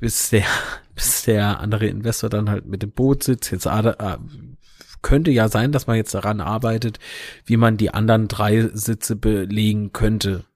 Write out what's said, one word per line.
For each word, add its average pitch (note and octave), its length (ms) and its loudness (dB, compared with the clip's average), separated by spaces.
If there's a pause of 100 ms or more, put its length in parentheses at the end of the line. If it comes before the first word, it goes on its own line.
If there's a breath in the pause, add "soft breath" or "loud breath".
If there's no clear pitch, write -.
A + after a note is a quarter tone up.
bis - 300 -4
der, G2+ 140 4 (260 loud breath)
<laughs> - 240 -14
bis - 280 -2
der G#2 380 2
andere G#2+ 260 0
Investor A2 440 -4
dann G#2+ 200 0
halt G#2 160 -4
mit G2+ 160 -8
dem G#2 100 -6
Boot C3+ 320 2
sitzt. - 260 0
Jetzt, - 160 -4
äh, G#2+ 280 0 (1080 loud breath)
könnte D#3 300 4
ja A2+ 180 4
sein, A#2+ 240 0
dass C#3 140 -2
man A#2 100 2
jetzt A2 180 -2
daran G#2 260 -2
arbeitet, A2+ 580 -2 (460 loud breath)
wie A#2 120 2
man A2+ 200 6
die G#2 180 0
anderen A2 340 4
drei G#2+ 440 2
Sitze A2 420 -4
belegen G#2 800 0
könnte. G2+ 520 0 (120)